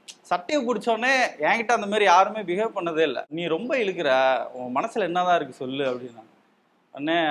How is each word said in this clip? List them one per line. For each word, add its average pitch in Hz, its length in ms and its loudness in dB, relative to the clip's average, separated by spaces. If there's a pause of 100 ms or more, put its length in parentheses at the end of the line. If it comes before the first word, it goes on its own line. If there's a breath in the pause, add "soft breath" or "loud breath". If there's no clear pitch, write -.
சட்டையை 214 640 -4
புடிச்சோடனே 233 480 0 (260)
என்கிட்ட 214 320 2
அந்த 208 140 0
மாதிரி 208 180 2
யாருமே 196 360 6
பிஹேவ் 202 360 -4
பண்ணதே 170 260 -2
இல்ல. 127 260 0
"நீ 170 180 -6
ரொம்ப 202 300 -2
இழுக்கிற, 143 680 2
உன் 127 280 -8
மனசுல 151 240 -2
என்னதான் 180 380 2
இருக்கு 139 180 -4
சொல்லு" 135 400 -4
அப்படின்னா. 117 360 -14 (640)
உடனே, 156 260 -2 (100)